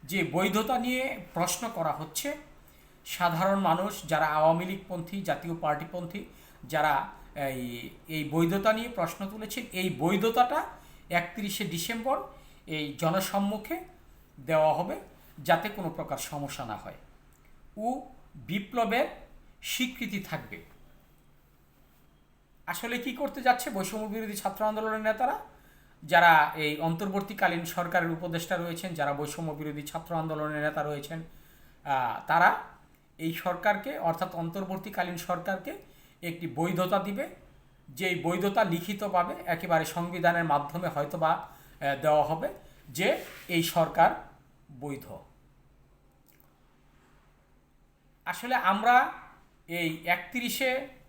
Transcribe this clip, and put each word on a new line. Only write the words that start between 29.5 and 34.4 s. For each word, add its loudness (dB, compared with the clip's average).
বিরোধী -6
ছাত্র -8
আন্দোলনের -2
নেতা 0
রয়েছেন, -6
আহ, 0
তারা 6
এই -2
সরকারকে, 0
অর্থাৎ -2
অন্তর্বর্তীকালীন -4